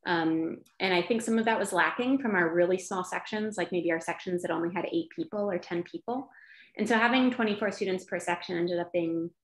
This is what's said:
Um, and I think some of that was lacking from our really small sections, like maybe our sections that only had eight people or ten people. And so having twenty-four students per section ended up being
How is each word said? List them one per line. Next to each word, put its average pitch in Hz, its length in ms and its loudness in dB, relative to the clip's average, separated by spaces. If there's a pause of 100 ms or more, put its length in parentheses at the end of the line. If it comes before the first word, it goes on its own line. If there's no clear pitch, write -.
Um, 160 520 0 (200)
and 190 160 2
I 175 80 4
think 226 200 0
some 226 140 2
of 226 100 2
that 220 120 2
was 196 140 -2
lacking 247 460 2
from 226 180 2
our 170 180 4
really 175 240 4
small 185 240 -4
sections, 214 540 -4
like 175 160 -2
maybe 170 180 0
our 165 100 0
sections 175 420 -4
that 175 100 -4
only 170 200 -2
had 175 200 -2
eight 165 180 -2
people 202 400 -4
or 180 80 -2
ten 175 240 -4
people. 240 460 -6 (500)
And 214 100 0
so 233 80 4
having 247 360 4
twenty-four 208 400 0
students 185 320 -2
per 180 160 -4
section 175 360 -4
ended 175 220 0
up 175 140 -4
being 165 380 -2 (140)